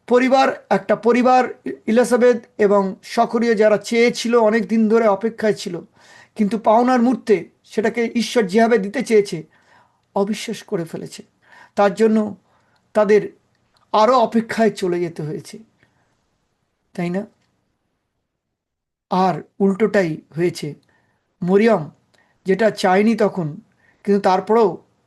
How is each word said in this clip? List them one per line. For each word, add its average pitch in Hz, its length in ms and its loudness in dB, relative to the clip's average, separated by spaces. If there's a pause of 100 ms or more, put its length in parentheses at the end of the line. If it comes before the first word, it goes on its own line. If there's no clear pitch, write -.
পরিবার, 262 600 2
একটা 208 260 -2
পরিবার 240 580 2 (340)
ইলিসাবেথ 233 560 2 (140)
এবং 196 460 0
সক্রিয়, 233 520 -2
যারা 214 220 2
চেয়েছিল, 233 580 0
অনেক 220 320 2
দিন 220 220 0
ধরে 226 180 2
অপেক্ষায় 214 460 -2
ছিল, 175 280 -10 (540)
কিন্তু 214 220 -2
পাওনার 240 440 2
মুহূর্তে 214 480 0 (140)
সেটাকে 226 520 -4
ঈশ্বর 226 280 -2
যেভাবে 226 340 2
দিতে 202 260 -4
চেয়েছে, 202 400 0 (720)
অবিশ্বাস 202 480 -4
করে 175 220 -6
ফেলেছে। - 380 -16 (520)
তার 202 180 2
জন্য 214 420 0 (580)
তাদের 202 440 2 (540)
আরও 226 280 4
অপেক্ষায় 220 500 0
চলে 180 300 -4
যেতে 165 240 -8
হয়েছে, - 360 -12 (1300)
তাই 175 160 -6
না? 196 160 -6 (1800)
আর 180 340 -2 (160)
উল্টোটাই 196 580 0 (180)
হয়েছে। 160 400 -6 (680)
মরিয়ম 190 460 2 (560)
যেটা 190 240 0
চায়নি 208 460 2
তখন, 185 420 -2 (460)
কিন্তু 202 180 0
তারপরেও 190 560 2 (300)